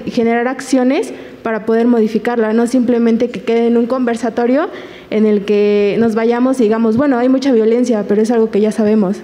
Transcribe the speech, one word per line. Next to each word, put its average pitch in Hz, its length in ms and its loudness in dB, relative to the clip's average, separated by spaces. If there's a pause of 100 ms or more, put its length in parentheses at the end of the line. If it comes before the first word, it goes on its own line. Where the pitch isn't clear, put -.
generar 233 400 0
acciones 262 680 -2 (300)
para 220 220 -6
poder 226 200 2
modificarla, 226 680 0
no 233 140 2
simplemente 233 600 0
que 208 120 -12
quede 233 260 0
en 233 100 2
un 240 80 2
conversatorio 240 840 -2 (400)
en 214 160 0
el 208 200 2
que 208 540 2
nos 226 160 0
vayamos 247 440 0
y 247 40 2
digamos: 220 340 2
"Bueno, 269 200 2
hay 247 120 0
mucha 262 240 2
violencia", 226 540 2
pero 208 140 2
es 226 100 0
algo 220 200 2
que 202 80 0
ya 214 120 2
sabemos, 208 520 0